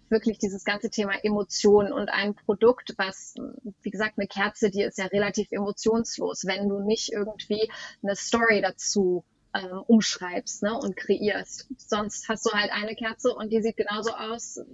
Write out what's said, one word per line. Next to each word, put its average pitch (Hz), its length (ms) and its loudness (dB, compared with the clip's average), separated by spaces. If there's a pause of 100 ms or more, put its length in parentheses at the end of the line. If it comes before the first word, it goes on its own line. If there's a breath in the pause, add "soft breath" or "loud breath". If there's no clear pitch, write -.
wirklich 220 300 2
dieses 196 260 -4
ganze 208 260 -2
Thema 202 220 0 (100)
Emotionen 208 680 6
und 202 160 -2
ein 208 260 0
Produkt, - 640 2
was, - 360 -6 (480)
wie 202 80 -6
gesagt, 214 280 -4
eine 202 80 0
Kerze, 208 440 0
die 196 120 0
ist 214 160 -2
ja 190 80 -2
relativ 202 460 0
emotionslos, 202 920 -2
wenn 190 220 0
du 202 120 -2
nicht 214 320 -2
irgendwie 214 580 -2 (320 loud breath)
eine 196 140 0
Story 233 460 4
dazu, 180 600 0 (300)
ähm, 190 320 -6
umschreibst, 190 800 2
ne, 214 120 0
und 190 200 -4
kreierst. 190 720 -2 (100)
Sonst - 500 -4
hast 214 180 -2
du 220 40 2
halt 208 220 0
eine 214 240 -4
Kerze 233 380 -2
und 214 180 -6
die 220 100 4
sieht 220 140 0
genauso 208 360 -2
aus 226 480 -8 (140)